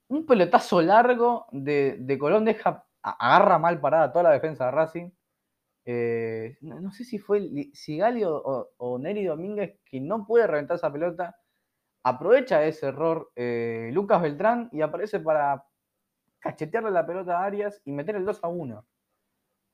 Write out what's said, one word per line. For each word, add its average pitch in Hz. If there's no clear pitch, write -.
un 311
pelotazo 180
largo 233
de, 139
de 135
Colón 190
deja, 220
a-, 123
agarra 190
mal 165
parada 147
toda 175
la 165
defensa 139
de 127
Racing. 165
Eh, 117
no, 156
no 196
sé 240
si 226
fue 208
Li-, 143
Sigali 208
o, 160
o, 127
o 123
Neri 202
Domínguez 180
que 131
no 202
puede 233
reventar 151
esa 151
pelota. 170
Aprovecha 170
ese 156
error, 160
eh, 117
Lucas 202
Beltrán 208
y 151
aparece 175
para 147
cachetearle 165
la 165
pelota 180
a 190
Arias 202
y 139
meter 156
el 185
dos 202
a 170
uno. 143